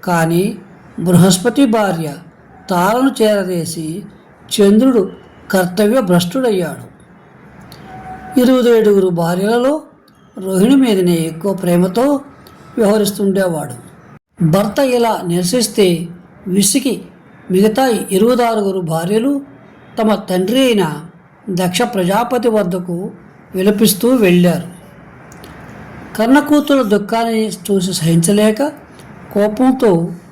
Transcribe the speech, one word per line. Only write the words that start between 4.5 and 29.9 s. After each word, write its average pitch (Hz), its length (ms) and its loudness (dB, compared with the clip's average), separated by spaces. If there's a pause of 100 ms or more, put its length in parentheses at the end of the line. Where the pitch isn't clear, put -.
చంద్రుడు 220 500 4 (400)
కర్తవ్య 208 500 0
భ్రష్టుడయ్యాడు. 180 960 -2 (1400)
ఇరువురు 247 320 4
ఏడుగురు 208 380 4
భార్యలలో 202 760 0 (560)
రోహిణి 190 380 2
మీదనే 196 380 2
ఎక్కువ 165 400 -4
ప్రేమతో 185 680 0 (560)
వ్యవహరిస్తుండేవాడు. 196 960 0 (720)
భర్త 202 340 0
ఇలా 233 480 0
నిరసిస్తే 180 800 0 (400)
విసిగి 202 540 0 (500)
మిగతా 214 360 2 (240)
ఇరవై 233 340 2
ఆరుగురు 202 340 -2
భార్యలు 202 640 -2 (600)
తమ 214 140 2
తండ్రి 190 440 -2
అయిన 214 340 2 (560)
దక్ష 180 320 -2
ప్రజాపతి 226 680 -2
వద్దకు 185 640 -4 (440)
విలపిస్తూ 208 600 2
వెళ్ళారు. 180 520 2 (1500)
కన్నకూతుల 285 640 2
దుఃఖాన్ని 220 680 -2
చూసి 190 460 -4
సహించలేక 202 680 2 (680)
కోపంతో 214 800 0 (200)